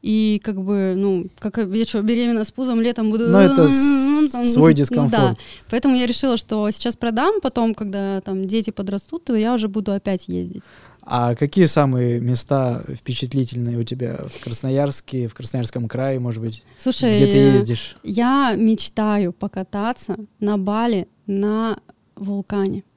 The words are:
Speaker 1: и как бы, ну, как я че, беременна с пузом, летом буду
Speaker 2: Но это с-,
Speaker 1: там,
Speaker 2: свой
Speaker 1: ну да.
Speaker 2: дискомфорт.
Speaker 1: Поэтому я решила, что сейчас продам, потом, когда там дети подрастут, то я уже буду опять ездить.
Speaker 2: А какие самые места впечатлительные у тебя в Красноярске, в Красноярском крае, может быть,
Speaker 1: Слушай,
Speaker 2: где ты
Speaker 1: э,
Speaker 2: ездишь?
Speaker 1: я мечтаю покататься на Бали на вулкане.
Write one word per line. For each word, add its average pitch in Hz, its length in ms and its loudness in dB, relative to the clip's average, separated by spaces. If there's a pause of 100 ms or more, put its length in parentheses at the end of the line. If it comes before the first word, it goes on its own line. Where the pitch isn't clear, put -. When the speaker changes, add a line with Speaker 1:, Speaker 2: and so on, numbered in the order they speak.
Speaker 1:
и 214 420 2
как 196 160 -4
бы, 190 360 0
ну, 190 300 0 (120)
как - 180 -6
я 220 300 0
че, 214 160 -4
беременна 233 420 0
с 214 80 -12
пузом, 247 300 -2
летом 226 280 0
буду 220 180 0
Speaker 2:
Но 175 120 8
это 269 280 8
с-, 277 640 4
Speaker 1:
там, 240 120 -2
Speaker 2:
свой 165 280 6
Speaker 1:
ну 151 40 4
да. 143 60 2
Speaker 2:
дискомфорт. 220 560 2 (320)
Speaker 1:
Поэтому 254 260 2
я 247 100 2
решила, 240 300 0
что 214 340 -2
сейчас 233 260 -4
продам, 262 440 0
потом, 226 340 0
когда 196 460 -4
там 190 260 -6
дети 214 240 -2
подрастут, 202 540 -8
то 247 100 -2
я 220 200 0
уже 220 140 -2
буду 202 240 -4
опять 196 360 -4
ездить. 180 340 -8 (400)
Speaker 2:
А 120 320 0
какие 151 320 2
самые 127 540 2
места 120 640 -2 (100)
впечатлительные 120 840 -4
у 113 40 -2
тебя 123 360 -6 (100)
в - 160 -16
Красноярске, 135 840 -4
в 110 80 -8
Красноярском 120 540 -6
крае, 131 320 -4
может 117 220 -6
быть, 113 200 -8 (140)
Speaker 1:
Слушай, 240 400 0
Speaker 2:
где 135 100 6
ты 135 120 4
Speaker 1:
э, 135 160 8
Speaker 2:
ездишь? 117 500 0
Speaker 1:
я 240 540 0
мечтаю 208 760 0
покататься 202 840 -8 (220)
на 208 200 0
Бали 208 500 -2 (180)
на 208 520 -2 (360)
вулкане. 196 680 -4 (120)